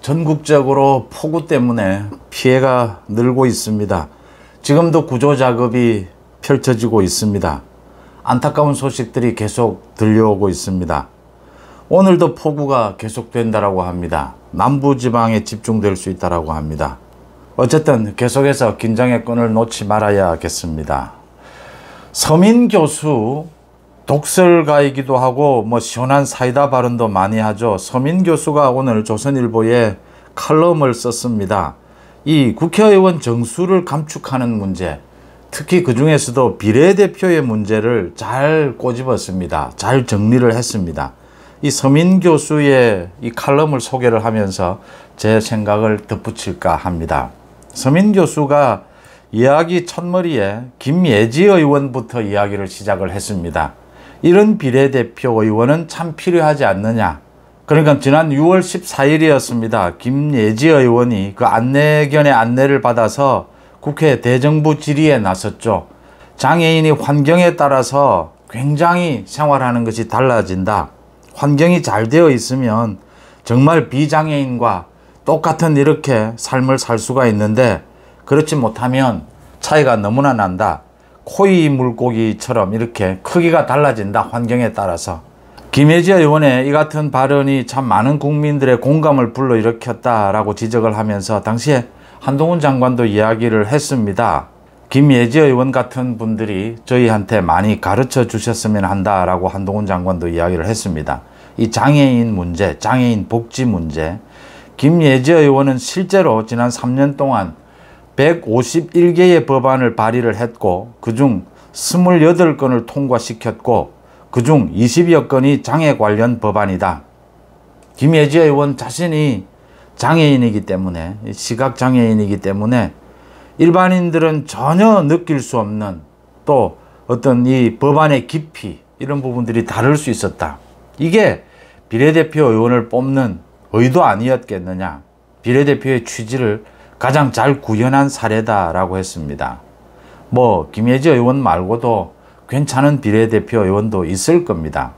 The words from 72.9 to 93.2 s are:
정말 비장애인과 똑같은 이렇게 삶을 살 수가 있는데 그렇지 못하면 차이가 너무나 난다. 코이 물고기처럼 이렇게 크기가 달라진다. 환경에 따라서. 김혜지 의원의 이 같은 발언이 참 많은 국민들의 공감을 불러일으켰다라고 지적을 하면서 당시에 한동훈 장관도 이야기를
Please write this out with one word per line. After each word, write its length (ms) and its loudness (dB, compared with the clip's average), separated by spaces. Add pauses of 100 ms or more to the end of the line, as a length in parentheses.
정말 460 2
비장애인과 960 -2 (400)
똑같은 500 0
이렇게 600 0
삶을 420 -2
살 200 -2
수가 280 0
있는데 560 0 (420)
그렇지 320 0
못하면 680 -2 (360)
차이가 360 2
너무나 360 0
난다. 480 -2 (480)
코이 420 2
물고기처럼 1000 -2
이렇게 520 -4
크기가 420 0
달라진다. 640 0
환경에 420 -2
따라서. 500 -6 (500)
김혜지 400 4
의원의 560 4
이 20 -2
같은 400 -2
발언이 560 0
참 180 -4
많은 360 0
국민들의 600 0
공감을 520 2
불러일으켰다라고 1200 0
지적을 420 -2
하면서 460 -4
당시에 460 -2 (320)
한동훈 400 -2
장관도 460 0
이야기를 600 0